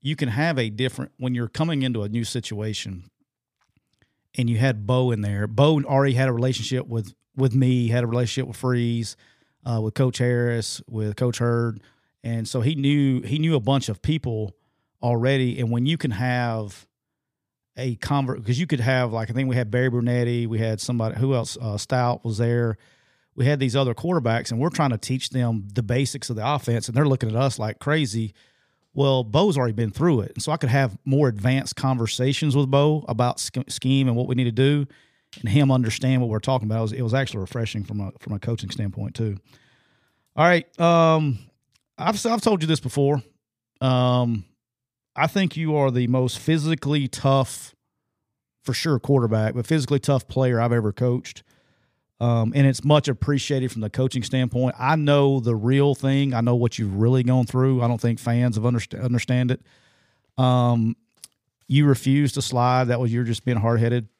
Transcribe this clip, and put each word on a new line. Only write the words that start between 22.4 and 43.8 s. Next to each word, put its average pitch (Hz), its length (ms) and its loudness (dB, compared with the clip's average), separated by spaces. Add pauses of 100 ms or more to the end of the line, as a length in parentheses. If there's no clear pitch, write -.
We 127 100 2
had 143 140 2
these 127 160 0
other 131 180 2
quarterbacks, 120 560 0
and 117 100 -2
we're 156 100 0
trying 147 200 0
to 110 80 -2
teach - 320 -6
them 117 420 -2
the 120 120 -2
basics 123 440 -4
of 117 80 -6
the 110 100 -4
offense, 123 420 -2
and 113 80 -4
they're 147 100 4
looking 127 240 0
at 110 60 -2
us 135 220 0
like 107 200 -6
crazy. 113 560 -2 (580)
Well, 135 320 2
Bo's 151 320 2
already 123 160 0
been 110 180 -2
through 143 300 2
it, - 140 -6
and - 80 -8
so 151 100 -4
I 160 60 -4
could 135 100 -2
have 117 380 2
more 135 220 4
advanced 123 480 -2
conversations 131 800 0
with 139 160 2
Bo 147 380 2
about 123 320 0
sch-, - 320 -8
scheme 135 340 2
and 117 120 2
what 123 80 -2
we 127 80 -2
need 127 100 0
to 120 80 0
do, 139 340 2 (540)
and 113 80 -4
him 135 240 4
understand 127 480 2
what 120 80 0
we're 110 120 -2
talking 127 280 -2
about. 113 120 0
It - 20 0
was, 110 100 -2
it 127 100 -6
was 113 120 0
actually 131 260 -2
refreshing 110 440 -6
from 104 160 -8
a, 98 200 -8
from - 140 -8
a 101 40 -6
coaching 113 300 -6
standpoint 104 460 -6
too. 104 240 -4 (960)
All 151 80 4
right, 175 240 4 (100)
um, 160 600 4 (580)
I've, 208 300 -2
I've 226 160 0
told 208 180 4
you 156 80 -2
this 160 120 2
before. 139 420 0 (580)